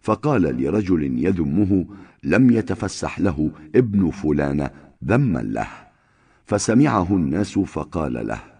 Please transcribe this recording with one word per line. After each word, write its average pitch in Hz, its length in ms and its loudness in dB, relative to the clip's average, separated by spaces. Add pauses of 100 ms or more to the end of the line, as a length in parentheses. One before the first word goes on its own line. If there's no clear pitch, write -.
فقال 117 400 0
لرجل 73 840 0
يذمه: 90 600 0 (380)
"لم 120 280 4
يتفسح 98 680 -4
له 78 320 0 (240)
ابن 101 340 4
فلان 73 600 -2 (360)
ذما 107 340 2
له". 55 280 -6 (800)
فسمعه 104 680 2
الناس 87 440 0
فقال 76 680 -4
له 57 120 -6 (200)